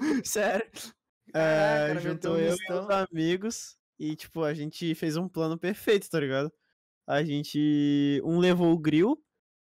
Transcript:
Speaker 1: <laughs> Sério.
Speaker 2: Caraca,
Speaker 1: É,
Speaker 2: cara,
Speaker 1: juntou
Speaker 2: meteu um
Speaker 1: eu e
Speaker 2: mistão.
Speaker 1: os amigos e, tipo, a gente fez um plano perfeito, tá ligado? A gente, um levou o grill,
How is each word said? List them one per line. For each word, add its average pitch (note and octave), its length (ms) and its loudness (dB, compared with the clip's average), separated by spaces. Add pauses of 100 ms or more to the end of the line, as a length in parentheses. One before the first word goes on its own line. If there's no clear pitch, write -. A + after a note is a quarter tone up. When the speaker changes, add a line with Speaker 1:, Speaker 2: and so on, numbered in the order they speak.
Speaker 1:
<laughs> C#4 240 -2
Sério. G#3+ 400 0 (640)
Speaker 2:
Caraca, - 40 -6
Speaker 1:
É, D#3 540 2
Speaker 2:
cara, D#3 100 -2
Speaker 1:
juntou E3 340 -4
Speaker 2:
meteu - 0 -
um E3 40 0
Speaker 1:
eu E3 100 2
e F3 120 0
Speaker 2:
mistão. F#3 240 -4
Speaker 1:
os G#3 60 -4
amigos F#3+ 880 -2 (220)
e, D3+ 160 -6
tipo, - 280 -8
a D3+ 120 0
gente D#3 400 -4
fez D#3 200 -2
um F3+ 140 -4
plano D#3+ 300 -2
perfeito, G3+ 500 0
tá E3 100 -2
ligado? C#3 320 -2 (560)
A C#3 160 0
gente, D3 1000 2
um E3 140 0
levou F3 340 4
o E3+ 60 4
grill, D#3+ 440 4 (460)